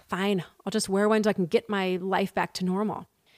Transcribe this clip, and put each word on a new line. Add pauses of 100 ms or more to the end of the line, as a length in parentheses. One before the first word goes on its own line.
fine, (220)
I'll
just
wear
one
so
I
can
get
my
life
back
to
normal." (300)